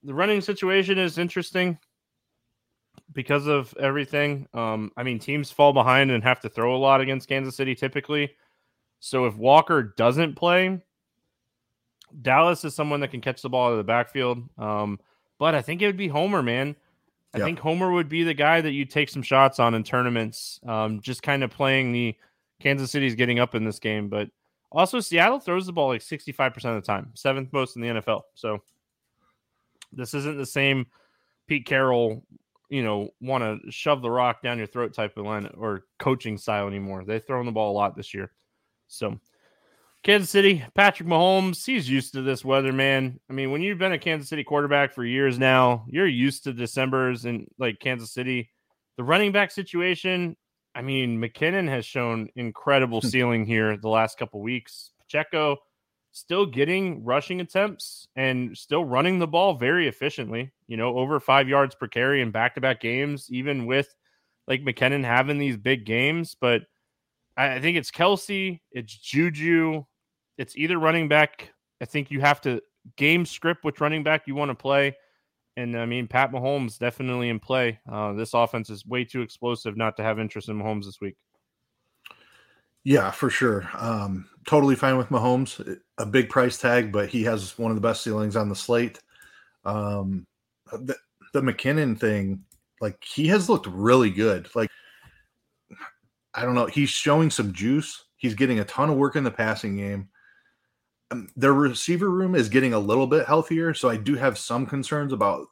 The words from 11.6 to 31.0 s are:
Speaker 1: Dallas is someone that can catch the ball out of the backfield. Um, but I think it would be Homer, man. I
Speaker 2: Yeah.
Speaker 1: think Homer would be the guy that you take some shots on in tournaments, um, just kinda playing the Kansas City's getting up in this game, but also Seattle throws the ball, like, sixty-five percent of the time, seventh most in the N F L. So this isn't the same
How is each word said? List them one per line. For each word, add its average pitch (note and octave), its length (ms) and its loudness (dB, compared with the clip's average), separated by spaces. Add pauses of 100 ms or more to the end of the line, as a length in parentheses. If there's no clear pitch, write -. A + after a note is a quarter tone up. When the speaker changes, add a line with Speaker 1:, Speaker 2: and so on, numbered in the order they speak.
Speaker 1:
Dallas D#3+ 440 4
is D3 100 -6
someone D3 260 -2
that C#3 120 -4
can B2+ 80 -8
catch B2 220 -6
the C3+ 60 -6
ball B2 200 2
out A#2+ 40 2
of A2+ 60 0
the G#2 60 -2
backfield. A#2+ 580 0 (160)
Um, G#2 400 -4 (400)
but D#3 160 2
I C3+ 80 0
think E3+ 200 -6
it G#3 40 2
would G3+ 100 0
be F#3+ 120 -4
Homer, E3 340 0
man. B2+ 320 -2 (580)
I - 60 -6
Speaker 2:
Yeah. G#2 60 0
Speaker 1:
think E3 160 -4
Homer F3 320 0
would E3+ 160 0
be E3 160 0
the E3 100 0
guy D3+ 260 4
that D#3 120 -2
you C#3 140 -2
take D3 220 0
some C3+ 140 -8
shots C3+ 380 6
on A#2 140 4
in A2 100 -2
tournaments, A#2+ 840 -2
um, A2 340 -4
just B2+ 220 -10
kinda C#3 260 0
playing C3+ 440 0
the A#2+ 240 -2 (460)
Kansas C#3 280 -2
City's C3+ 240 0
getting A#2+ 240 2
up A#2+ 160 0
in A2 100 0
this G#2+ 140 -4
game, G#2 300 -4
but G#2 200 -4 (420)
also F#3 300 2
Seattle G3 400 4
throws F3+ 260 -2
the F3+ 60 -10
ball, D3+ 160 2
like, B2 120 0
sixty-five C3+ 540 -4
percent A#2 220 -4
of G2+ 60 -6
the - 40 -12
time, G#2+ 280 -4
seventh C3+ 380 -4
most C3+ 240 -2
in A#2+ 60 -8
the A#2+ 60 -4
N A2+ 100 -2
F G#2 100 -6
L. G#2 160 -2 (100)
So G#2+ 280 -6 (1300)
this B2+ 220 -12
isn't C#3+ 240 -6
the C3+ 80 -8
same C#3 400 2 (600)